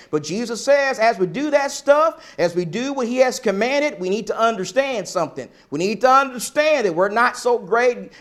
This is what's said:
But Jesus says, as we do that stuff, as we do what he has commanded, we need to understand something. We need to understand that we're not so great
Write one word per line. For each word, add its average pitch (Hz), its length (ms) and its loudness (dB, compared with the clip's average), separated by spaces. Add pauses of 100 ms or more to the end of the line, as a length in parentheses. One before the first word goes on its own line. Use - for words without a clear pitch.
But 151 140 -2
Jesus 214 400 -6
says, 269 340 2
as 220 200 2
we 185 80 2
do 254 240 -4
that 277 200 2
stuff, 302 680 0
as 175 160 0
we 175 100 -2
do 240 300 -4
what 262 120 -2
he 247 120 -2
has 254 200 4
commanded, 233 600 0
we 185 80 -4
need 208 200 -2
to 220 120 -4
understand 226 680 0
something. 139 440 -6 (180)
We 147 120 -6
need 202 200 -2
to 254 100 4
understand 269 760 2
that 170 80 0
we're 190 160 2
not 233 260 2
so 240 220 0
great 220 520 0 (100)